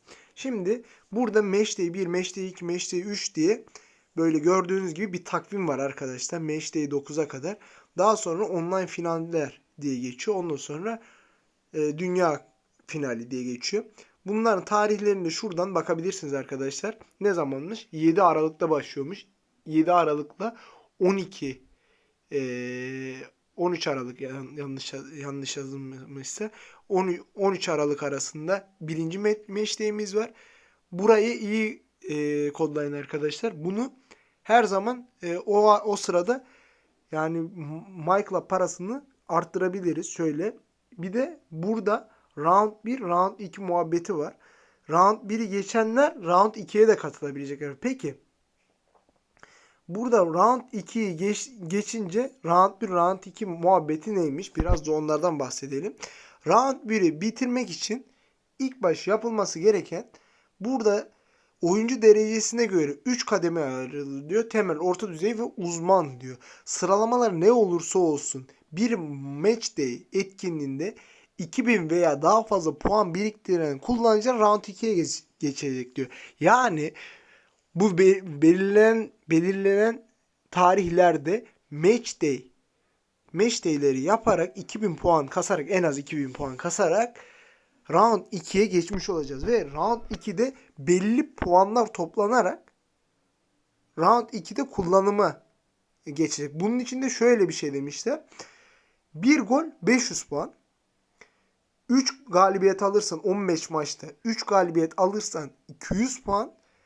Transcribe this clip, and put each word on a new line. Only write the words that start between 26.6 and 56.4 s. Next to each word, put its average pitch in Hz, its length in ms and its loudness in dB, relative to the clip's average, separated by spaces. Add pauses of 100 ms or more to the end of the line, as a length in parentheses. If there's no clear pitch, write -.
on, 185 260 0 (200)
on 196 180 0
üç - 160 -6
Aralık 147 340 -2
arasında 156 680 -6 (120)
birinci 160 360 -6
me-, 208 340 -2
match 208 280 -4
day'imiz 214 360 -4
var. 220 180 -2 (580)
Burayı 214 420 4
iyi, 220 500 -2 (260)
e, 147 440 -2
kodlayın 147 400 -4
arkadaşlar. 151 720 -6
Bunu 208 300 -4 (500)
her 233 200 6
zaman, 208 460 -2 (140)
e, 170 140 -4
o, 208 420 6
o 208 160 -2
sırada 202 520 -2 (640)
yani 160 300 -2
M-, 165 480 -10
My 190 400 0
Club 180 200 -4
parasını 185 560 -4 (240)
arttırabiliriz. 175 760 -2
Şöyle 165 500 -4 (400)
bir 180 160 -8
de 277 260 -4 (120)
burada 202 580 -4 (280)
round 190 360 4 (120)
bir, 254 140 -4
round 185 400 0
iki 196 220 -14
muhabbeti 175 560 -2
var. 147 200 -6 (520)
Round 190 400 4
biri 220 200 -4
geçenler 226 760 0
round 185 320 4
ikiye 214 320 4
de 214 80 6
katılabilecekler. 143 840 -10
Peki 254 340 -6 (1700)
burada 214 380 2
round 202 360 4 (100)
ikiyi 202 460 -4
geç-, 202 340 -4 (160)
geçince 208 640 -4 (140)
round 180 360 4
bir, 220 80 -4
round 180 360 0
iki 196 200 -10
muhabbeti 170 720 0
neymiş? 165 400 -2
Biraz 165 300 0
da 151 60 -2
onlardan 156 480 0
bahsedelim. 139 560 -6 (520)